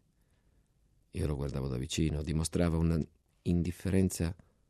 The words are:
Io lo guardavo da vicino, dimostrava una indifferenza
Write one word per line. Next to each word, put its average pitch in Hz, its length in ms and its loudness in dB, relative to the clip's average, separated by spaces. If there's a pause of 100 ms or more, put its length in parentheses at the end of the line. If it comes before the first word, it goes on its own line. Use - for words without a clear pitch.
(1120)
Io 85 160 -2
lo 76 80 -2
guardavo 67 320 -4
da 65 100 -4
vicino, 76 460 -2
dimostrava 80 540 0
una 82 220 2 (440)
indifferenza 90 880 0 (360)